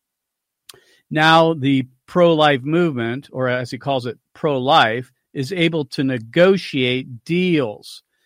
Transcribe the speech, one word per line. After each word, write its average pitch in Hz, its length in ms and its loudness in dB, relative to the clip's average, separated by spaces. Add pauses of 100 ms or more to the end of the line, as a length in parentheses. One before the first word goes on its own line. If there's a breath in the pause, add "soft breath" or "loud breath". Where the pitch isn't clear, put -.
(1120 soft breath)
now 165 440 4
the 131 340 0 (180)
pro-life 151 560 2
movement, 139 680 -4
or 127 160 -4
as 123 220 -4
he 123 80 -10
calls 131 280 -4
it, 117 120 -10 (140)
pro-life, 131 800 0 (240)
is 139 180 -8
able 165 340 -2
to - 180 -6
negotiate 131 1200 -2
deals. 165 800 -4 (220)